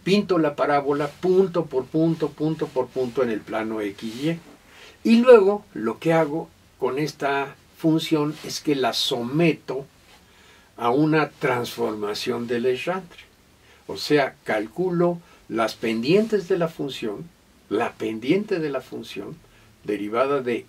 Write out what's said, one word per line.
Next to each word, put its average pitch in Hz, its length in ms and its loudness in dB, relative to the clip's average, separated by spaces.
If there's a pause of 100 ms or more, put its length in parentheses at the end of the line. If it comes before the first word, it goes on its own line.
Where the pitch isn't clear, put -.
pinto 185 340 2
la 147 160 0
parábola 143 540 0
punto 180 560 2
por 131 200 -4
punto, 160 440 0
punto 151 380 -4
por 123 200 -4
punto 127 340 -2
en 120 100 0
el 101 100 -4
plano 110 400 -6
X 110 420 -8
Y. 165 160 -2 (640)
Y 226 140 6
luego 208 560 8
lo 110 260 -4
que 165 140 2
hago 160 360 0 (280)
con 127 220 -2
esta 143 560 -4 (220)
función 156 560 0 (120)
es 127 160 -8
que 147 140 0
la 127 180 0
someto 139 920 0 (920)
a 110 120 -2
una 151 400 2
transformación 117 1200 -4
de 117 140 -2
Legendre. 165 580 -4 (680)
O 101 100 -10
sea, 139 380 2 (100)
calculo 170 760 0 (300)
las 110 260 -2
pendientes 175 720 0
de 190 100 0
la 170 120 0
función, 120 560 -8 (440)
la 110 240 -2
pendiente 143 680 -2
de 156 100 -2
la 131 100 -4
función, 117 560 -12 (480)
derivada 117 580 0
de, 120 260 -2